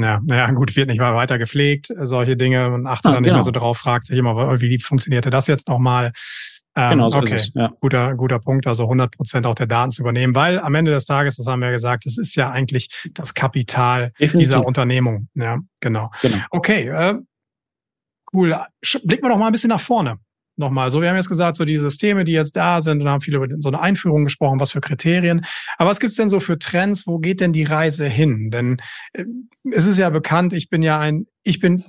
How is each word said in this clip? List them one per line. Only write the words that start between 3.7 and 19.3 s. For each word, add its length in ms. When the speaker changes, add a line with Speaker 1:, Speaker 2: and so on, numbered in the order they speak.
Speaker 1:
fragt 300
sich 100
immer, 460
wie 160
funktionierte 500
das 200
jetzt 200
nochmal? 440
Ähm, 140
Speaker 2:
Genau, 200
so 80
Speaker 1:
okay. 180
Speaker 2:
ist 120
es, 60
ja. 260
Speaker 1:
Guter, 360
guter 240
Punkt, 260
also 220
hundert 280
Prozent 300
auch 80
der 120
Daten 260
zu 100
übernehmen, 320
weil 240
am 160
Ende 160
des 140
Tages, 320
das 100
haben 140
wir 60
ja 60
gesagt, 320
das 140
ist 160
ja 160
eigentlich 380
das 200
Kapital 840
Speaker 2:
Definitiv. 300
Speaker 1:
dieser 180
Unternehmung. 680
Ja, 260
genau. 300
Speaker 2:
Genau. 160
Speaker 1:
Okay, 380
äh, 260
cool. 240
Sch-, 220
blicken 180
wir 60